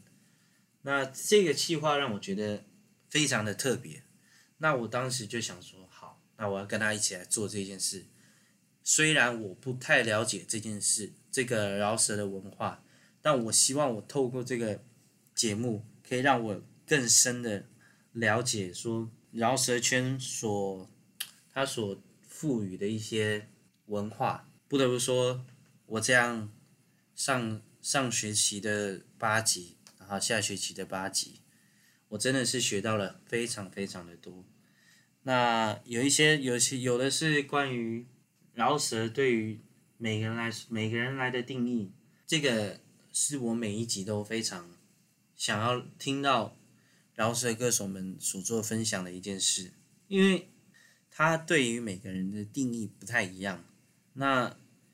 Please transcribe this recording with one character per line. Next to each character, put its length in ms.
那 240
这 400
个 80
企 240
划 200
让 160
我 60
觉 140
得 300
非 180
常 180
的 80
特 220
别， 280
那 180
我 120
当 220
时 180
就 120
想 220
说， 300
好， 300
那 100
我 120
要 60
跟 140
他 140
一 60
起 160
来 80
做 240
这 160
件 160
事。 260
虽 300
然 280
我 120
不 200
太 280
了 220
解 240
这 120
件 220
事， 320
这 140
个 320
饶 180
舌 200
的 120
文 240
化， 320
但 200
我 60
希 220
望 220
我 80
透 260
过 140
这 120
个 280
节 220
目， 280
可 80
以 40
让 240
我 180
更 240
深 320
的 240
了 280
解 320
说 380
饶 260
舌 220
圈 400
所， 680
它 140
所 340
赋 420
予 140
的 100
一 120
些 500
文 200
化。 400
不 100
得 100
不 120
说， 440
我 120
这 140
样 380
上， 440
上 300
学 200
期 300
的 400
八 240
集， 340
然 100
后 120
下 200
学 160
期 160
的 140
八 240
集， 320
我 100
真 120
的 140
是 160
学 180
到 160
了 300
非 220
常 240
非 160
常 180
的 100
多。 300
那 600
有 180
一 40
些， 300
有 220
些， 180
有 180
的 140
是 320
关 340
于 300
饶 240
舌 320
对 260
于 260
每 220
个 80
人 80
来， 160
每 220
个 60
人 180
来 160
的 100
定 260
义， 240
这 120
个 420
是 260
我 180
每 180
一 120
集 180
都 180
非 220
常 320
想 200
要 220
听 240
到 360
饶 200
舌 220
歌 160
手 160
们 320
所 220
做 200
分 220
享 180
的 120
一 80
件 180
事， 320
因 120
为 300
他 280
对 340
于 80
每 180
个 140
人 180
的 140
定 300
义 140
不 180
太 180
一 160
样。 240
那 400